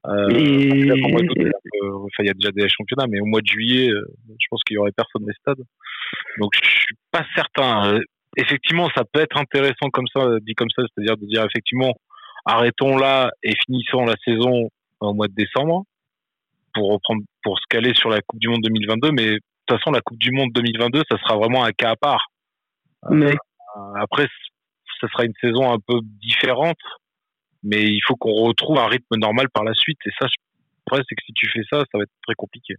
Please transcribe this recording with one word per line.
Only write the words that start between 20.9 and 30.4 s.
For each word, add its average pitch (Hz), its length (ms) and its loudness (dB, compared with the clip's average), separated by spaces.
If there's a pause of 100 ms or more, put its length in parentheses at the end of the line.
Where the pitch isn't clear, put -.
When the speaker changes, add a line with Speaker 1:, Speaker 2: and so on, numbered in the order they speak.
Speaker 1:
ça 110 100 0
sera 110 180 0
vraiment 120 260 2
un 110 80 2
cas 117 200 0
à 113 40 0
part. 139 320 -2 (760)
Euh, - 60 -2
Speaker 2:
Mais 147 240 4 (600)
Speaker 1:
après, 110 280 -2
c-, 147 60 -2 (680)
ça 117 80 -4
sera - 160 -2
une 113 160 -2
saison 123 320 2
un 113 80 0
peu 120 200 -2 (220)
différente, 127 560 0 (880)
mais 104 180 2
il 104 220 2
faut 131 100 0
qu'on 117 180 0 (100)
retrouve 135 340 2
un 113 100 4
rythme 117 300 -2
normal 110 360 2
par 107 100 0
la 110 100 -2
suite. - 320 -2
Et 107 140 -6
ça, 135 80 0
je, - 80 -2 (500)